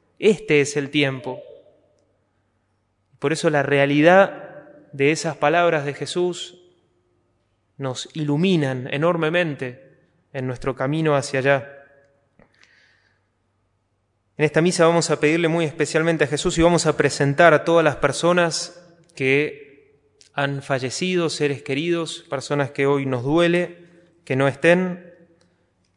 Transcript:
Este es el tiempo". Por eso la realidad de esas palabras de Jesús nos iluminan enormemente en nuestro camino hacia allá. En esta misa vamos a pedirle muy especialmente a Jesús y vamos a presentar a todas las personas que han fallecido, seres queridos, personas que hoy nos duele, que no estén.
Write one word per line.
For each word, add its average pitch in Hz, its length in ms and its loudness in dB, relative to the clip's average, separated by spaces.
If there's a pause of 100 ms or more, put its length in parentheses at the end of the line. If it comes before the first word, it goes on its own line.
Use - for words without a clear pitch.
(180)
Este 160 440 2
es 139 160 -2
el 139 120 -4
tiempo". 135 540 -4 (1800)
Por 143 140 -2
eso 165 160 0
la 147 140 2
realidad 147 1300 2
de 139 180 2
esas 160 240 -4
palabras 160 500 0
de 143 80 -6
Jesús 175 600 -6 (1200)
nos 131 360 -8
iluminan 147 800 0
enormemente 156 1080 -2 (340)
en 131 160 -6
nuestro 127 280 -6
camino 147 400 0
hacia 135 240 -2
allá. 135 360 0 (2500)
En 147 80 0
esta 156 160 0
misa 175 260 4
vamos 170 240 2
a 147 80 -2
pedirle 165 300 2
muy 165 160 0
especialmente 160 580 0
a 143 40 -2
Jesús 151 300 -4
y 165 40 2
vamos 170 240 4
a 151 100 2
presentar 143 580 4
a 147 120 2
todas 170 180 4
las 147 140 0
personas 170 1000 -2 (200)
que - 840 -4 (320)
han 139 280 -4
fallecido, 156 680 -2
seres 143 320 -4
queridos, 165 680 -6
personas 139 420 -4
que 139 160 0
hoy 139 180 0
nos 127 180 -4
duele, 170 560 0 (440)
que 131 140 -4
no 135 100 2
estén. 175 640 0 (840)